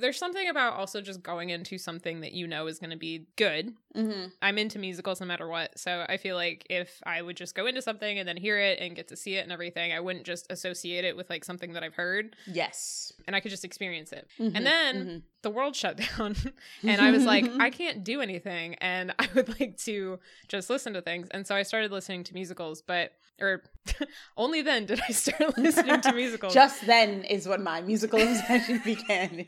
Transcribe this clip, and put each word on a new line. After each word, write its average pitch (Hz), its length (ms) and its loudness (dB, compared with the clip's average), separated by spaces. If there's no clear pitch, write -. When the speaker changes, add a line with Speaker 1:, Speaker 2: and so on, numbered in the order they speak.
Speaker 1:
there's 349 160 0
something 359 320 -4
about 277 240 2
also 196 260 -6
just 190 240 -12
going 175 280 -6
into 175 260 -8
something 170 440 -8
that 151 120 -10
you 175 120 -6
know 160 220 -4
is 160 120 -8
gonna 165 180 -10
be 160 300 -8
good. 196 360 2
Speaker 2:
Mm-hmm. 202 340 -4
Speaker 1:
I'm 202 160 2
into 214 200 -2
musicals 185 440 -6
no 185 60 -8
matter 170 200 -6
what. 165 320 -6
So 175 300 -4
I 190 80 -2
feel 190 180 -4
like 175 340 -2
if 180 360 -4
I 170 160 -2
would 175 160 -8
just 180 180 -12
go 196 120 -2
into 254 140 -2
something 208 380 -4
and 185 80 -4
then 175 80 -4
hear 208 240 0
it 196 200 4
and 175 180 -8
get 165 120 -12
to 156 60 -14
see 190 200 -6
it 190 80 -2
and 170 80 -10
everything, 170 420 -4
I 165 80 -4
wouldn't 180 240 -6
just 175 260 -8
associate 175 540 -6
it 175 100 -2
with, 175 140 -12
like, 165 160 -8
something 180 280 -10
that 170 100 -8
I've 160 120 -10
heard. 196 400 -2
Speaker 2:
Yes. - 680 -6
Speaker 1:
And 196 80 -2
I 196 40 2
could 196 120 -6
just 196 120 -10
experience 175 480 -10
it. - 160 -14
Speaker 2:
Mm-hmm, 220 200 0
Speaker 1:
And 233 80 0
then 294 300 4
Speaker 2:
mm-hmm. 180 220 -6
Speaker 1:
the 214 80 -2
world 262 260 -2
shut 170 320 -2
<laughs> - 80 -8
down 208 180 -2
and 208 160 4
I 208 120 10
was 269 120 8
like, 214 300 6
Speaker 2:
<laughs> 262 80 0
Speaker 1:
"I 233 80 6
can't 285 340 -6
do 233 160 -2
anything." 175 640 -6
And 185 340 -2
<laughs> - 40 -2
I - 160 2
would 247 220 2
like 226 260 -2
to 190 360 -4
just 190 200 -4
listen 247 260 -2
to 180 60 -4
things. 175 300 -6
And 196 160 -6
so 202 80 0
I 196 80 2
started 214 300 -2
listening 185 320 -6
to - 80 -16
musicals, 170 480 -8
but, 175 320 -2
or 190 240 0
<laughs> - 520 -6
only 302 240 2
then 262 240 2
did 208 220 0
I - 60 -2
start 277 440 2
<laughs> - 0 -
listening 294 440 6
to 262 100 4
Speaker 2:
<laughs> - 20 6
Speaker 1:
musicals. 233 400 -2
Speaker 2:
Just 269 320 10
then 208 380 8
is 185 240 0
when 196 160 2
my 165 180 -2
musical 214 400 4
<laughs> - 0 -
obsession 233 640 4
began 190 560 0
in 180 80 -6